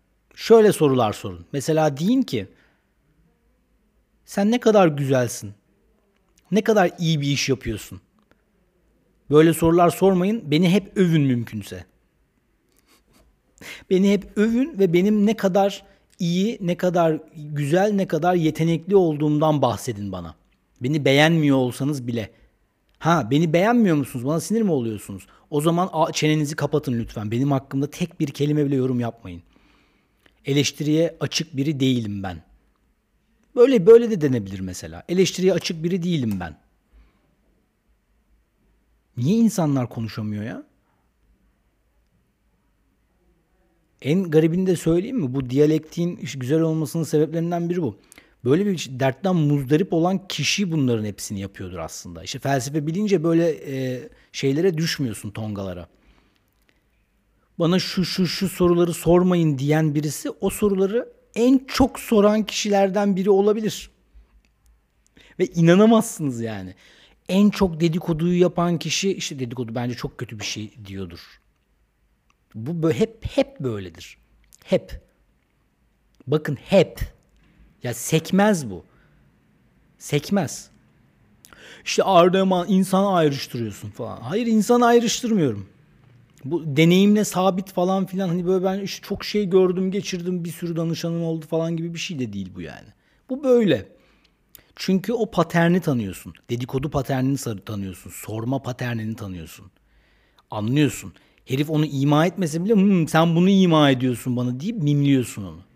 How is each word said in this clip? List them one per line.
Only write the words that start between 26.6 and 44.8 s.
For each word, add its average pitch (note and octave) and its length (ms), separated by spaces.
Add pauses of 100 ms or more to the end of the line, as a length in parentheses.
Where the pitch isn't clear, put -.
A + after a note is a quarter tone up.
lütfen. G#2+ 320
Benim C3+ 220
hakkımda C3+ 380
tek - 300
bir D#3 80
kelime D3 380
bile C#3 100
yorum B2+ 240
yapmayın. G2 420 (1000)
Eleştiriye D3+ 760
açık C#3+ 360
biri C#3 240
değilim A#2 420
ben. F2 200 (1120)
Böyle, A#3+ 300
böyle A3+ 240
de G#3 100
denebilir G#2 400
mesela. F2 480
Eleştiriye F#3 440
açık E3 320
biri F3 180
değilim B2+ 380
ben. D#2+ 160 (2500)
Niye D#3 220
insanlar D3+ 500
konuşamıyor G#2+ 560
ya? A3 180 (3500)
En E3+ 280
garibini E3 360
de F#3 100
söyleyeyim F#3 440